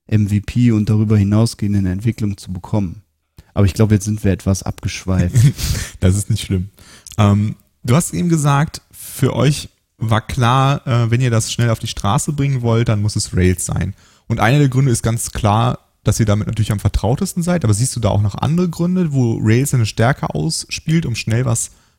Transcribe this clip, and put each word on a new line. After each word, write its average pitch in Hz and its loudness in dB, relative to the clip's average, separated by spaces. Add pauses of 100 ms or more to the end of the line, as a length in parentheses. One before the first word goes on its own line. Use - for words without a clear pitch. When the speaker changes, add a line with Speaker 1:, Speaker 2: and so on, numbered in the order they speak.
(100)
Speaker 1:
M 104 2
V 104 2
P 123 2
und 107 2
darüber 107 2
hinausgehenden 101 2
Entwicklung 98 -2
zu - -14
bekommen. 90 -6 (520)
Aber 101 4
ich 95 0
glaub, 110 -4
jetzt 101 2
sind 107 -4
wir 98 2
etwas 95 -2
abgeschweift. - -4 (320)
Speaker 2:
<laughs> - -8
Das 92 2
ist 104 -4
nicht 107 -2
schlimm. 95 -2 (500)
Ähm, 104 2 (260)
du 120 0
hast - -2
eben 175 -2
gesagt, 147 0 (100)
für - -4
euch 139 0 (300)
war 110 -2
klar, 135 0
äh, 120 0
wenn 120 2
ihr 127 2
das 113 0
schnell 120 0
auf 110 0
die - -8
Straße 113 -2
bringen 139 -2
wollt, 117 2
dann 104 0
muss 104 -2
es - -4
Rails 90 2
sein. 87 -4 (340)
Und 113 -2
einer 120 4
der 143 4
Gründe 131 2
ist 113 -2
ganz 113 -4
klar, 113 0 (260)
dass - 2
ihr 117 2
damit 104 0
natürlich 113 -2
am 101 -4
vertrautesten 147 0
seid. 175 0
Aber 107 2
siehst 120 -2
du 120 -4
da 110 0
auch 101 2
noch 104 -2
andere 175 0
Gründe, 175 0
wo 127 0
Rails 113 2
seine 123 2
Stärke - 0
ausspielt, 160 -2
um 123 -4
schnell 113 -2
was 120 -4 (260)